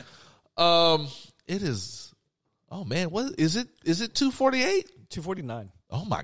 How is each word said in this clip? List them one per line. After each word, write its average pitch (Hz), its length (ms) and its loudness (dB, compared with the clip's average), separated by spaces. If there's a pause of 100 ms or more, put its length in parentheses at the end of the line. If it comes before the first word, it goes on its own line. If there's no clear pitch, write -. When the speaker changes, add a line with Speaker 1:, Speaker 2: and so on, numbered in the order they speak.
(580)
Speaker 1:
Um, 170 500 4 (400)
it 190 140 -2
is. 120 520 -6 (560)
Oh 190 140 -10
man, 160 260 -2
what 233 300 -4
is 160 160 4
it? 240 140 -2 (160)
Is 165 160 2
it 226 140 -6
two 269 160 2
forty-eight? 262 800 0
Speaker 2:
Two - 120 -10
forty-nine. 127 500 -8 (180)
Speaker 1:
Oh 151 140 -6
my 117 200 -4